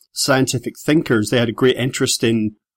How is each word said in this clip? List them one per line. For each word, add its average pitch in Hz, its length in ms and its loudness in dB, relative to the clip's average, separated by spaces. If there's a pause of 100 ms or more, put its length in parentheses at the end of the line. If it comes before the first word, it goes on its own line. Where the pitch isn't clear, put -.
(140)
scientific 131 640 -2
thinkers. 139 500 0
They 127 100 2
had 117 100 0
a - 20 -6
great 127 240 2
interest - 480 -2
in 110 320 0 (220)